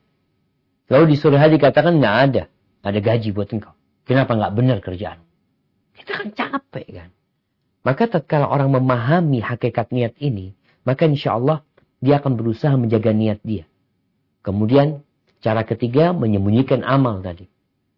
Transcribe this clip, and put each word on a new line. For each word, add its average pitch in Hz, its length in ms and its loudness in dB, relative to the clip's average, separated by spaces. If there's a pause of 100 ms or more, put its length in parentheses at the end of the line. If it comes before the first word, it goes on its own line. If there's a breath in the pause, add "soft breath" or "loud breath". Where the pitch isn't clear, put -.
(880)
Lalu 147 240 4
di 143 80 4
sore 143 160 2
hari 156 240 4
dikatakan, 147 400 2
"Nggak 110 180 2 (140)
ada, 107 120 -2 (360)
nggak 101 140 -6
ada 104 100 0
gaji 113 320 -2
buat 104 160 -6
engkau." - 240 -10 (320)
Kenapa 127 320 0
nggak 101 160 -2
benar 123 240 2
kerjaan? 92 400 -10 (800)
Kita - 160 -14
kan - 160 -10
capek - 600 -10
kan. 90 180 -20 (720)
Maka 139 240 0
tatkala 156 400 -2
orang 135 240 0
memahami 131 720 0
hakikat 120 480 -4
niat 120 260 -2
ini, 101 380 -6 (320)
maka 131 180 0
insya 139 300 0
Allah 139 320 -2 (320)
dia 139 180 2
akan 139 220 -2
berusaha 113 400 -2
menjaga 113 320 0
niat 107 320 -2
dia. 104 240 -8 (760)
Kemudian 135 600 0 (400)
cara 110 240 -2
ketiga 123 480 -2
menyembunyikan 113 680 0
amal 123 400 0
tadi. 92 280 -14 (500)